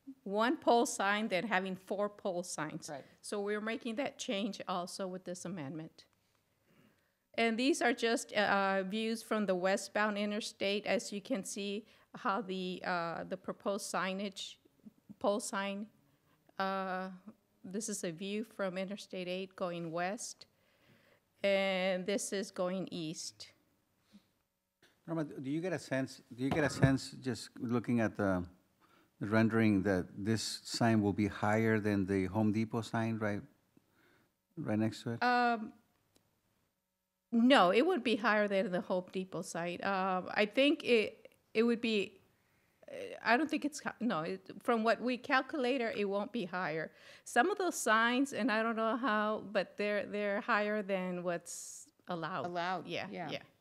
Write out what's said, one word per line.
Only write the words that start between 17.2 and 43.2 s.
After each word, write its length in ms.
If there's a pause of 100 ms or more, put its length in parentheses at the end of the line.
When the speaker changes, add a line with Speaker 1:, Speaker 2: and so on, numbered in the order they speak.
Speaker 1:
this 260
is 140
a 80
view 320
from 340
Interstate 520
eight 260
going 380
west, 540 (1000)
and 600
this 280
is 180
going 400
east. 640 (1500)
Speaker 3:
Norma, 180
do 260
you 100
get 120
a 60
sense, 440 (120)
do 100
you 60
get 140
a 60
sense, 500
just 300 (100)
looking 400
at 160
the, 280 (760)
the 60
rendering, 560
that 240 (100)
this 480
sign 380
will 100
be 140
higher 540
than 260
the 200
Home 260
Depot 300
sign 360
right, 220 (1160)
right 220
next 240
to 100
it? 100
Speaker 1:
Um, 500 (1600)
no, 400
it 120
would 200
be 120
higher 300
than 240
the 120
Home 280
Depot 320
sign. 400
Um, 520
I 120
think 380
it, 440 (240)
it 120
would 160
be, 400 (680)
uh, 60 (300)